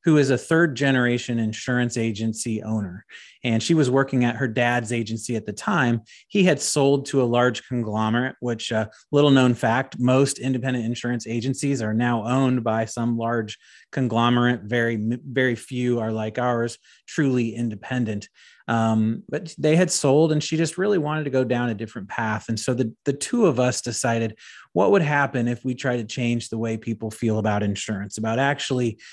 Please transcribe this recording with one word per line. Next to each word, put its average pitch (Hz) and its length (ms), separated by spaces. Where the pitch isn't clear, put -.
who 156 120
is 135 120
a 127 80
third 165 380
generation 123 640
insurance 120 600
agency 110 640
owner. 101 420
And 113 180
she 170 120
was 151 160
working 135 340
at 120 140
her 135 100
dad's 120 460
agency 113 420
at 107 100
the 104 80
time. 123 480
He 202 140
had 156 180
sold 139 460
to 135 140
a 123 40
large 120 420
conglomerate, 113 720
which, 120 320
uh, 110 160
little 143 200
known 127 220
fact, 120 460
most 131 400
independent 127 460
insurance 120 420
agencies 123 540
are 110 120
now 117 320
owned 127 380
by 113 220
some 117 320
large 113 400
conglomerate. 120 680
Very, 117 360
very 123 580
few 123 440
are 113 120
like 110 280
ours, 120 380
truly 127 480
independent. 110 760
Um, 113 600
but 147 280
they 156 200
had 180 120
sold 151 440
and 151 100
she - 140
just 160 200
really 196 200
wanted 151 260
to 143 60
go 131 160
down 120 240
a 113 40
different 107 360
path. 110 400
And 113 100
so 131 140
the, 120 200
the 143 80
two 226 320
of 127 160
us 123 180
decided 113 580
what 190 180
would 196 100
happen 139 460
if 120 160
we 127 100
tried 123 240
to 117 60
change 120 460
the 113 80
way 113 180
people 113 340
feel 110 300
about 104 240
insurance, 101 540
about 113 220
actually, 131 600